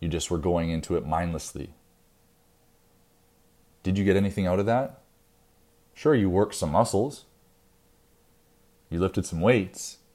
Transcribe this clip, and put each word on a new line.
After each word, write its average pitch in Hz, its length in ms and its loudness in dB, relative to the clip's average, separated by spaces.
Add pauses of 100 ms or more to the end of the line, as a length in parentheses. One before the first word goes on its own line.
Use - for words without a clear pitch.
You 85 80 -6
just 80 240 -4
were 87 60 -2
going 85 320 0
into 82 260 -4
it 82 100 -2
mindlessly. 80 680 -6 (2000)
Did 95 140 0
you 101 60 2
get 95 120 4
anything 98 320 0
out 92 120 2
of 101 60 -2
that? 123 360 -2 (920)
Sure, 151 220 4
you 101 140 4
worked 98 260 2
some 80 160 -2
muscles. 113 540 0 (1600)
You 82 100 -4
lifted 92 260 0
some 82 160 -6
weights. 101 560 0 (180)